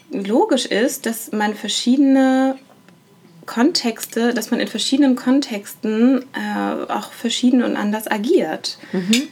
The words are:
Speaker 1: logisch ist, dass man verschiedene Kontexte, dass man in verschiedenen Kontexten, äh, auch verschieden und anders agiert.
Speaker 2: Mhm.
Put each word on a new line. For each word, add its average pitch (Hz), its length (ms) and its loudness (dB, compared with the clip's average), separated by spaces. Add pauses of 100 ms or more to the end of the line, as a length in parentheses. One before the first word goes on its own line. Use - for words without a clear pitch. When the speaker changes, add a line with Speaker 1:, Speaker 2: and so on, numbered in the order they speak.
(100)
Speaker 1:
logisch 262 560 0
ist, 240 400 -2
dass - 260 -8
man 214 220 -2
verschiedene 262 1040 2 (880)
Kontexte, 240 880 0
dass - 160 -6
man 214 100 0
in 208 80 -2
verschiedenen 262 480 2
Kontexten, 240 1040 0 (120)
äh, 208 580 -4
auch 208 200 -6
verschieden 247 500 2
und - 140 -2
anders 208 340 -2
agiert. 214 680 -2 (140)
Speaker 2:
Mhm. 214 400 0